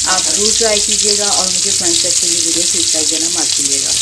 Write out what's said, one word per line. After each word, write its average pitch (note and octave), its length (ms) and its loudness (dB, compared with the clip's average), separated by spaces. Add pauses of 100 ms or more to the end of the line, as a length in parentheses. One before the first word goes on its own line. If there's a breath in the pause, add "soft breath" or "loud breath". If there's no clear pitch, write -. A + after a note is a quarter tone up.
आप F#3 160 2
ज़रूर G#3 360 0
try G#3+ 240 2
कीजिएगा G#3 460 0
और G3 200 0
मुझे F#3 260 0
कमेंट E3+ 240 0
सेक्शन F3 320 0
में E3+ 120 0
ज़रूर E3+ 240 0
feedback D#3 440 0
देना E4 200 -2 (120)
मत D#4 60 -2 (100)
भूलिएगा। - 460 -2